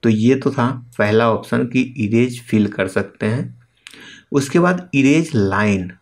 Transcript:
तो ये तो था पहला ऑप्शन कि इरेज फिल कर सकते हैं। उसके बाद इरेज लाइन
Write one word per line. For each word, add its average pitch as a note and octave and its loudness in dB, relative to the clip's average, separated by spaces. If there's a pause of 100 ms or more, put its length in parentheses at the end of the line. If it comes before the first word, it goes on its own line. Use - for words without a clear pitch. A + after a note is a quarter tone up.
तो A#2 2
ये A2 4
तो C3+ -2
था A#2+ -2 (300)
पहला A2 4
ऑप्शन A#2 -2
कि B2+ -2 (180)
इरेज A#2 0
फिल G#2+ 0
कर F#2+ -4
सकते - -6
हैं। B2 -4 (760)
उसके C#3 0
बाद F3+ 0
इरेज C#3+ 2
लाइन G2 0 (120)